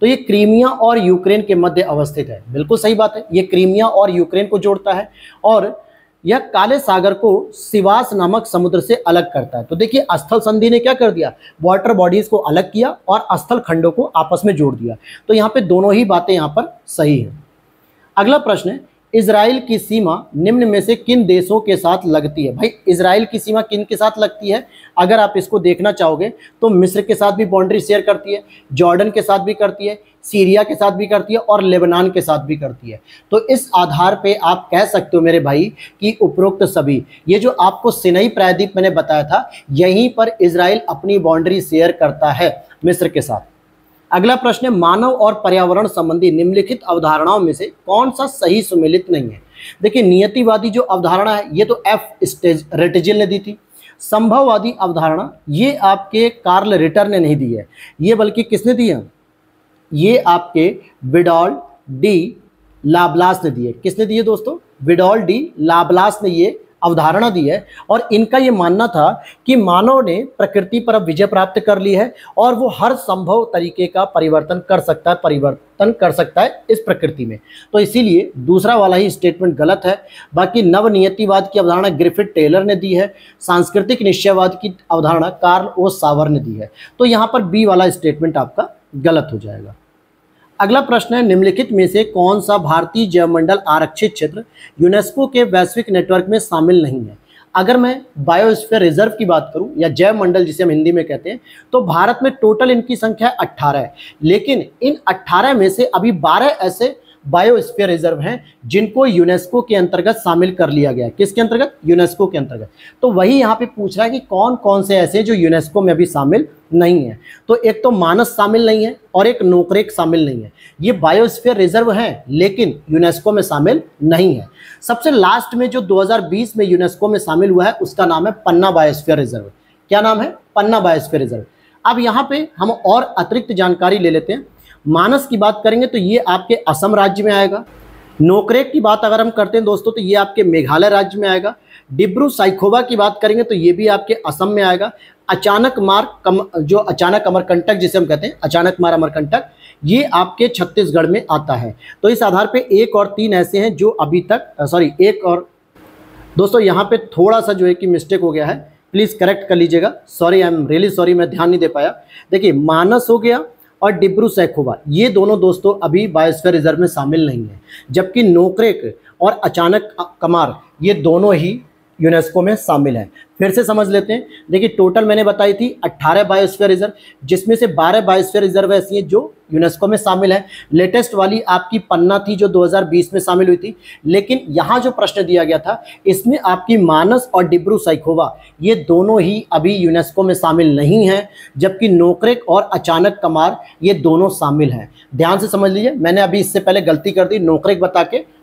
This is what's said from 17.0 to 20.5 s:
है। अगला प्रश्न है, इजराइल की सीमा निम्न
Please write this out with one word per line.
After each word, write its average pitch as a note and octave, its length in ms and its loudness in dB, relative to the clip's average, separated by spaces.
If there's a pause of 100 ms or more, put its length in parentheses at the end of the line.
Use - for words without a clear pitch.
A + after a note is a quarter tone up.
है। G#2+ 120 -10 (840)
अगला A#3 220 4
प्रश्न G#3 320 -4
है, - 220 -12 (220)
इजराइल A3 460 2
की A3+ 180 -4
सीमा F#3+ 480 -4 (100)
निम्न A3 320 2